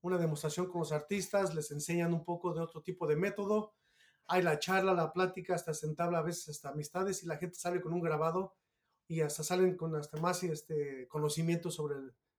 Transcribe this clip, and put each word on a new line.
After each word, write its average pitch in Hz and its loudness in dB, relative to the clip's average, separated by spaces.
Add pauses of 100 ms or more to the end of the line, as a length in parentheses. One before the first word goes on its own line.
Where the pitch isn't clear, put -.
una 180 2
demostración 160 0
con 175 -4
los 156 -2
artistas, 190 0
les 151 -4
enseñan 170 0
un 165 0
poco 175 -2
de 160 -2
otro 165 -8
tipo - -4
de 151 6
método, 202 0 (540)
hay 180 4
la 156 4
charla, 190 2
la 160 2
plática, 180 0
hasta - -4
se 151 -4
entabla 170 0
a 160 0
veces 170 -4
hasta 147 -10
amistades 180 -4
y 170 -8
la 156 -4
gente 175 -6
sale 175 -2
con 170 -4
un 175 0
grabado 165 0 (520)
y 160 0
hasta 151 -2
salen 180 4
con 160 -2
hasta 151 -4
más, 175 2
este, 147 -4
conocimiento 165 0
sobre 147 -4
el, 135 -10 (260)